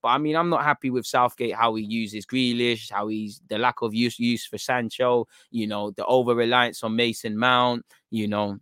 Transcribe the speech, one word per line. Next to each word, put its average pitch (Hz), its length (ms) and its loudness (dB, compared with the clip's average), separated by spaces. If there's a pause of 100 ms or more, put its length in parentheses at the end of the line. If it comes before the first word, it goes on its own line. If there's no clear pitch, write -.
But, - 80 -2
I 123 80 4
mean, 151 200 0
I'm 170 120 2
not 147 160 2
happy 143 240 0
with 123 160 -2
Southgate, 120 500 0
how 113 200 2
he 110 100 -4
uses 107 400 -6
Grealish, 120 640 0
how 104 180 -4
he's, 107 400 -8
the 107 100 -4
lack 123 240 0
of 110 120 -4
use, 117 240 0
use 120 280 -2
for - 100 -12
Sancho, 123 720 0 (220)
you 113 160 -4
know, 104 240 -4
the 98 160 -8
over-reliance 120 760 2
on 113 140 -2
Mason 117 400 -2
Mount, 123 480 2 (260)
you 110 160 -2
know 104 360 -2